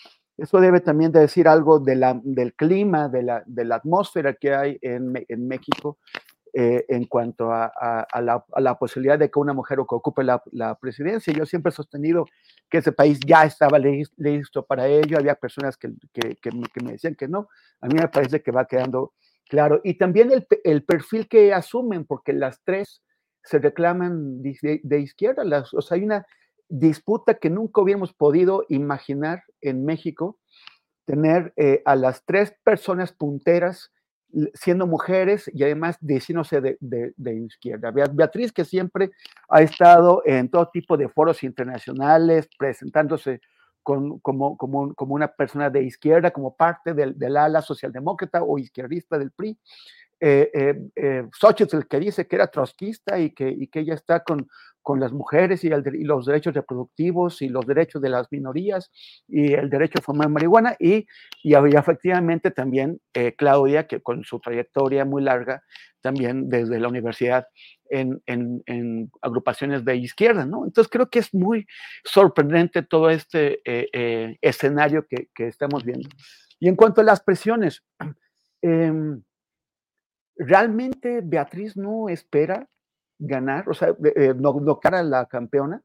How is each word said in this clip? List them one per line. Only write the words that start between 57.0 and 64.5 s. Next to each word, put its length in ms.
y 80
los 180
derechos 360
de 80
las 200
minorías 600
y 280
el 160
derecho 280
a 40
fumar 260
marihuana 500
y, 280
y, 120
y 200
efectivamente 760
también, 500
eh, 200
Claudia, 520
que 160
con 200
su 180
trayectoria 640